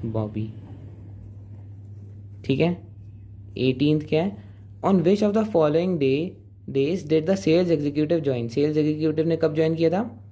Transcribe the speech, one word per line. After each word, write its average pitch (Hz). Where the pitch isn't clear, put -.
बॉबी, 107
ठीक 139
है। 175
एटीन्थ 143
क्या 156
है? 202
"On 185
which 185
of 208
the 208
following 175
day, 151
days 147
did -
the 156
sales 175
executive 151
join?" 123
सेल्स 147
एग्जीक्यूटिव 156
ने 165
कब 156
ज्वाइन 160
किया 165
था? 208